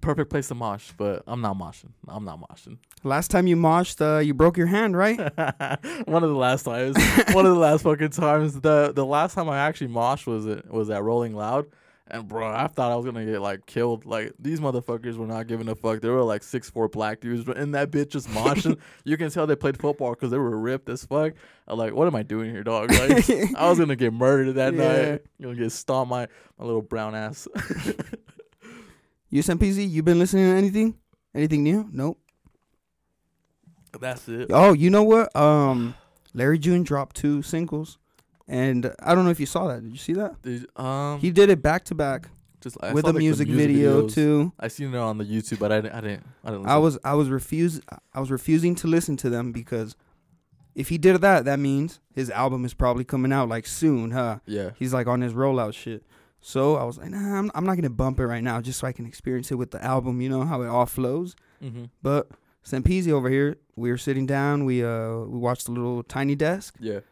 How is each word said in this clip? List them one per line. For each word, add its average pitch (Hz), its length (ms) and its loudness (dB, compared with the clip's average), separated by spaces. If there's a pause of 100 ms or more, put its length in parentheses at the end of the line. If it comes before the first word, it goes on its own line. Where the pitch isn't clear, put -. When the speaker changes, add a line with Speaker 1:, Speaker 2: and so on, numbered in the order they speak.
Speaker 1:
Perfect 151 300 -2
place 143 180 -4
to 135 80 -8
mosh, 107 400 -8
but 101 320 -4
I'm 120 140 -6
not 101 140 -4
moshing. 95 340 -14 (180)
I'm 151 160 -12
not 85 160 -12
moshing. - 380 -20 (260)
Speaker 2:
Last 143 260 -2
time 180 160 4
you 175 100 4
moshed, 170 440 2
uh, 151 180 2
you 151 160 2
broke 160 220 4
your 175 100 2
hand, 202 300 2
right? 214 220 2
Speaker 1:
<laughs> 151 880 -6
One 165 160 4
of 156 60 2
the 143 60 0
last 131 280 2
times. 127 320 -2
Speaker 2:
<laughs> - 380 4
Speaker 1:
One 190 120 8
of 185 80 8
the 175 60 4
last 156 220 6
fucking 151 280 2
times. 151 500 2
The, 147 320 4
the 139 140 0
last 151 280 0
time 170 140 -2
I 139 100 -2
actually 143 300 -2
moshed 120 380 -2
was 110 200 -4
at, 107 220 -8
was 107 220 -4
at 101 140 -2
Rolling 117 320 -2
Loud. 120 300 -4 (420)
And, 110 200 -12
bro, 110 240 -6
I 123 140 -2
thought 127 260 -2
I 120 40 -2
was 120 100 -6
gonna 117 180 -8
get, 110 160 -4
like, 98 240 -6
killed. 117 400 -4
Like, 110 340 -6
these 151 220 -6
motherfuckers 123 560 -4
were 113 100 -8
not 113 200 -8
giving 113 220 -6
a 113 80 -4
fuck. 110 260 -4
They 113 80 -2
were, 127 140 2
like, 104 180 -2
six - 260 -8
four 113 200 -2
black 107 320 -6
dudes 120 280 -6
in 143 220 -4
that 143 220 -2
bitch 143 180 -2
just 135 180 -8
moshing. 143 480 0 (160)
Speaker 2:
<laughs> - 120 -20
Speaker 1:
You 151 120 -2
can 156 140 -4
tell 160 160 -2
they 151 100 2
played 139 240 -4
football 139 360 -2
'cause 127 140 -4
they 123 60 0
were 120 220 -2
ripped 127 320 -4
as 127 160 -10
fuck. 156 260 -2 (360)
I'm 113 100 -6
like, 113 160 -4
"What 151 140 2
am 151 80 -2
I 110 80 -2
doing 110 260 -6
here, 107 140 -10
dog?" 113 260 -2
Like, 214 400 4
Speaker 2:
<laughs> 220 260 0
Speaker 1:
I 170 140 4
was 175 80 6
gonna 147 180 2
get 117 160 2
murdered 131 440 4
that 131 180 2
Speaker 2:
Yeah. 131 380 2
Speaker 1:
night. 147 100 -6 (180)
Gonna 123 140 -10
get 117 160 -2
stomped 131 400 -2
my, 123 160 -4 (320)
my 113 80 -14
little 113 160 -2
brown 107 320 -6
ass. 107 380 -10
<laughs> - 40 -8 (1800)
Speaker 2:
You, 143 60 2
Sam 170 180 0
P 196 140 4
Z, 196 100 -2
you 165 200 -2
been 170 160 4
listening 190 320 4
to 185 80 4
anything? 208 360 2 (400)
Anything 151 280 0
new? 202 280 0
Nope. 147 300 -4 (1800)
Speaker 1:
That's 127 300 -10
it. 117 240 -8
Speaker 2:
Oh, 180 220 10
you 160 160 4
know 208 140 6
what? 220 300 4
Um, 135 600 4 (400)
Larry 135 240 2
June 175 240 2
dropped 143 340 -4
two 147 260 0
singles. 160 560 -6 (500)
And 127 440 0 (100)
I 170 120 4
don't 185 100 6
know 180 60 4
if 160 100 0
you 139 60 -2
saw 180 220 -2
that. 120 140 -8
Did 113 100 -14
you 123 60 -16
see - 160 -6
that? 202 280 -6
Speaker 1:
Did, 123 240 -10 (120)
um, 139 420 -6
Speaker 2:
He 175 100 0
did 196 180 8
it 175 140 4
back 160 240 0
to - 80 -6
back 147 340 -4 (320)
Speaker 1:
just, - 220 -14
I 104 100 -4
Speaker 2:
with 151 120 2
Speaker 1:
saw, 160 40 4
Speaker 2:
a 165 40 4
Speaker 1:
like, - 20 4
the 160 60 2
Speaker 2:
music 151 280 2
Speaker 1:
music 147 200 4
Speaker 2:
video 139 340 6
Speaker 1:
videos. 107 120 -2
Speaker 2:
too. 151 440 2
Speaker 1:
I 113 100 -8
seen 135 240 -8
it 123 60 -4
on 110 200 -2
the 107 60 -4
YouTube, 107 360 -4
but 104 120 0
I 107 80 4
didn't, 107 140 -6
I 113 60 -10
didn't, 104 260 -10 (180)
I 113 60 -10
didn't 101 160 -8
Speaker 2:
I 135 100 4
Speaker 1:
listen. 156 60 6
Speaker 2:
was, 156 220 2
I 139 100 -2
was 147 160 2
refuse-, 156 500 -2 (320)
I 135 80 -8
was 135 100 -6
refusing 160 460 2
to 170 120 -6
listen 165 300 2
to 131 120 -2
them 120 220 -4
because 117 440 -8 (800)
if 135 160 -8
he 165 80 -2
did 180 240 6
that, 185 240 6
that 139 120 0
means 139 420 -2 (140)
his 131 160 -4
album 127 340 -2
is 123 100 -6
probably 123 300 0
coming 131 280 0
out, 135 160 0
like, 113 180 -6
soon, 123 440 0
huh? 117 360 -4
Speaker 1:
Yeah. 101 320 -6
Speaker 2:
He's, 127 140 -4
like, 127 140 -2
on 123 160 0
his 120 100 -4
rollout 127 420 -2
shit. 110 300 -14 (400)
So 151 300 0
I 131 80 -2
was 123 160 -8
like, - 120 -16
"Nah, 202 280 -4
I'm, 202 160 -2
I'm 165 100 -4
not 190 120 0
gonna 165 120 -2
bump 131 300 -2
it 131 80 0
right 117 160 -4
now 120 180 -4
just 123 200 -8
so 131 80 -4
I 127 40 -6
can 120 140 -12
experience 127 460 -8
it - 20 -4
with 123 160 -6
the - 100 -14
album, 127 400 -2
you 127 80 -4
know, 131 140 -2
how 143 200 -2
it 120 40 -6
all 120 200 2
flows." 139 500 -4 (260)
Speaker 1:
Mm-hmm. 120 220 -12 (180)
Speaker 2:
But 143 280 0 (340)
Sam 131 180 -6
Peasy 180 300 2
over 131 180 0
here, 139 280 0 (180)
we 120 160 -4
were 123 40 -2
sitting 135 300 -4
down, 139 380 0
we, 127 200 0
uh, 113 360 -4
we 113 180 -10
watched 120 300 -4
a - 20 -6
little 120 320 -4
Tiny 139 320 -2
Desk. 160 460 -4
Speaker 1:
Yeah. 107 180 -8 (140)